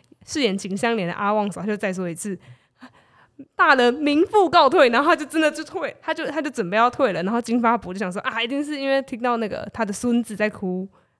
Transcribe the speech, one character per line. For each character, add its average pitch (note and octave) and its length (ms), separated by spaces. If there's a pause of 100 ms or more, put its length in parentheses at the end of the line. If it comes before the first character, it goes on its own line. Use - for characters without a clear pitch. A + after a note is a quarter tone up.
(260)
饰 - 160
演 G3 160
秦 F#3+ 180
香 A#3 220
莲 F3+ 100
的 F3 60
阿 G3+ 180
旺 G#3 180
嫂， F3 120
他 G3 60
就 G#3 100
再 G3 160
说 F3+ 160
一 E3 40
次 F#3 240 (1160)
：“大 D#4+ 200
人， B3 180
民 D4 320
妇 F#4+ 240
告 D4+ 180
退。” C#4 220
然 A#3+ 120
后 D#4 100
他 - 40
就 C#4+ 80
真 D#4 160
的 D4+ 120
就 D4+ 120
退， E4 380
他 D#4+ 100
就， D#4+ 140
他 D4+ 160
就 C#4+ 80
准 G#3+ 180
备 F#3 80
要 A#3 140
退 A#3+ 240
了。 E3 80
然 F#3+ 100
后 A#3 80
金 A#3 220
发 A#3 160
伯 F3+ 160
就 F#3+ 60
想 F#3 120
说 G3 160
：“啊， A3+ 140
一 A#3+ 60
定 C#4 180
是 D4 140
因 C4+ 100
为 C4+ 140
听 C4 180
到 A#3+ 160
那 A3 100
个 - 240
他 A3+ 140
的 G3 80
孙 A#3+ 300
子 G#3+ 120
在 G#3+ 140
哭。” F#3 380 (320)